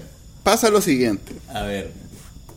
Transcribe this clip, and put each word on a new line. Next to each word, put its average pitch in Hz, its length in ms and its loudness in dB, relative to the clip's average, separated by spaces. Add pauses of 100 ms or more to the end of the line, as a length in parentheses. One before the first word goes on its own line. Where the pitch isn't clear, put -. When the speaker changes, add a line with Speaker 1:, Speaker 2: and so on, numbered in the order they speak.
(200)
Speaker 1:
<laughs> - 220 -20
Speaker 2:
pasa 226 260 4
lo 208 140 4
siguiente. 123 520 0 (200)
Speaker 1:
A 104 80 -6
ver. 98 300 -6 (640)